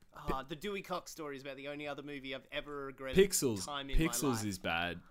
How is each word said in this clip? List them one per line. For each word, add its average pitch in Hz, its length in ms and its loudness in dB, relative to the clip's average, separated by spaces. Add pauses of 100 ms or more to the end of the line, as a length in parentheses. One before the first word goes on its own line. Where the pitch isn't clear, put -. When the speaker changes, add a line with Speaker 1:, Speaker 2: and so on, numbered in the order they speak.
(300)
Speaker 1:
uh, 135 180 0
the 156 100 -6
Dewey 196 240 -4
Cox 175 300 -6
story 143 260 -6
is 131 40 -10
about 135 140 -8
the 139 140 -8
only 147 180 -6
other 143 160 -6
movie 135 320 -6
I've 131 160 -10
ever 143 360 -6
regretted 135 440 4
Speaker 2:
Pixels. 110 340 2
Speaker 1:
time 139 240 -6
in 135 80 6
my 160 80 8
Speaker 2:
Pixels 147 300 4
Speaker 1:
life. 107 100 0
Speaker 2:
is 95 140 -2
bad. 85 400 0 (120)